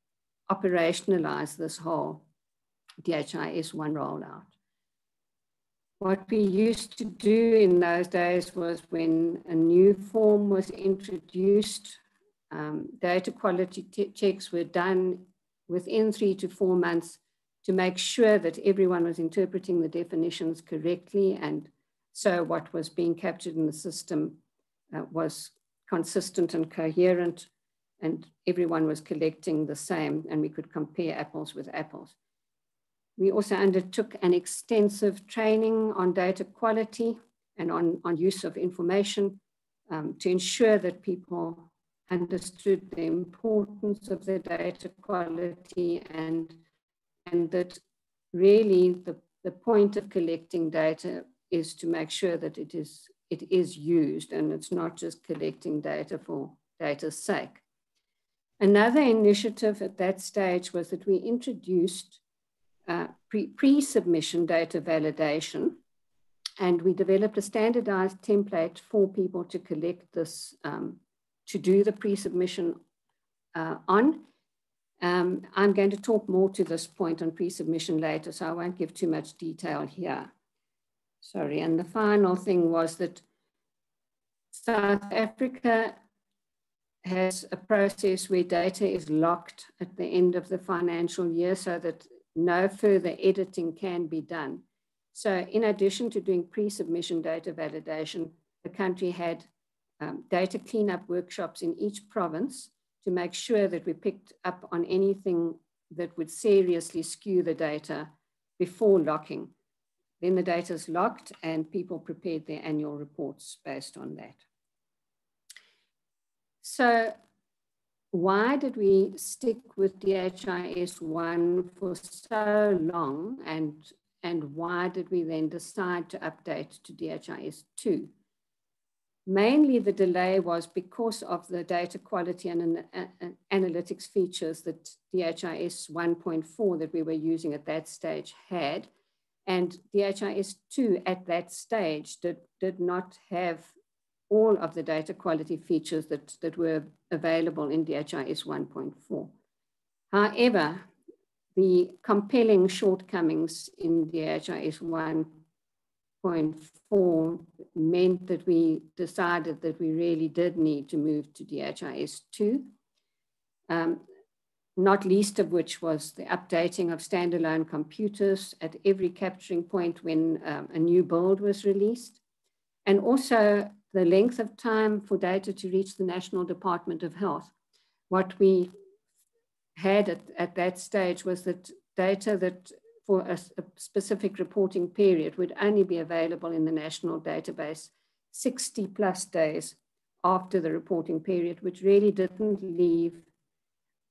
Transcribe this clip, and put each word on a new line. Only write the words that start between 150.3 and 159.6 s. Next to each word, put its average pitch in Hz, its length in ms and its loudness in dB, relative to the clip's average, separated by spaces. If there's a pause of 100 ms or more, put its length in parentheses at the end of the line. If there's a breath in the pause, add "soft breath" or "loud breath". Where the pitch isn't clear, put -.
the 180 360 4 (100)
compelling 202 640 4
shortcomings 170 1080 -2
in 165 320 0
D 165 100 -4
H 156 300 -4
I 160 160 -6
S 156 160 -6
one 160 420 -2 (960)
point 156 400 -2 (280)
four 170 500 4 (340)
meant 180 520 2
that 180 200 -4
we 165 360 4 (160)
decided 170 640 -2